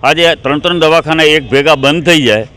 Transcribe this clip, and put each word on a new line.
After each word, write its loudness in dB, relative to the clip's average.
આજે 0
ત્રણ -4
ત્રણ -4
દવાખાના 0
એક 0
ભેગા 2
બંધ -2
થઈ 2
જાય 0